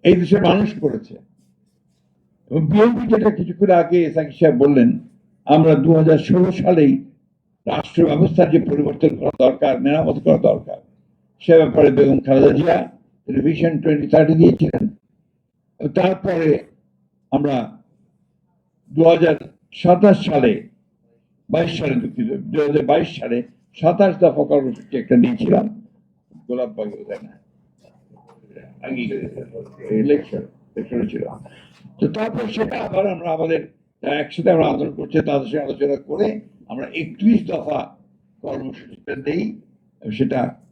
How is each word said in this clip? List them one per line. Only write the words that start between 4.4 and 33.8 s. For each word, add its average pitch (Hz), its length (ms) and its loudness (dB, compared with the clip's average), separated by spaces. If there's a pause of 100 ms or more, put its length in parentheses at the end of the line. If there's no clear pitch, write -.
বললেন, 131 420 4 (460)
আমরা 160 300 4
দু 160 200 4
হাজার 160 240 4
ষোলো 180 340 2
সালেই 156 520 2 (600)
রাষ্ট্র - 400 -2
ব্যবস্থার 151 440 2
যে 160 100 4
পরিবর্তন 143 560 -2
করা - 220 -4
দরকার, 135 420 0
মেরামত 147 420 -2
করা 78 160 2
দরকার, - 380 -2 (640)
সে 165 160 4
ব্যাপারে 151 340 4
বেগম 135 300 2
খালেদা 135 340 4
জিয়া 160 360 0 (360)
টেলিভিশন 156 520 -2
টোয়েন্টি 151 300 -2
থার্টি 160 260 4
দিয়েছিলেন। 165 540 2 (1000)
তারপরে 180 760 -2 (680)
আমরা 135 480 -4 (1120)
দু 156 120 2
হাজার 165 320 4 (360)
সাতাশ 180 520 2
সালে, 123 440 -2 (840)
বাইশ 165 280 -2
সালে, 139 160 -4
দুঃখিত, 120 380 -6
দু - 280 -6
হাজার 147 240 0
বাইশ 151 360 -2
সালে 120 220 -4 (380)
সাতাশ 175 360 2
দফা 147 280 2
কর্মসূচি 139 520 -4
একটা - 200 0
দিয়েছিলাম, - 680 0 (640)
গোলাপবাগে, 110 560 -8
তাই 101 180 -12
না? - 160 -20 (1400)
আগে 123 200 -10 (880)
ইলেকশন, 120 520 -2 (340)
ইলেকশন 117 300 -6
ছিল। - 180 -10 (760)
তো - 80 0
তারপর 220 400 -6
সেটা 220 320 -6
আবার 202 260 -4
আমরা 170 240 -6
আমাদের 160 380 -4 (340)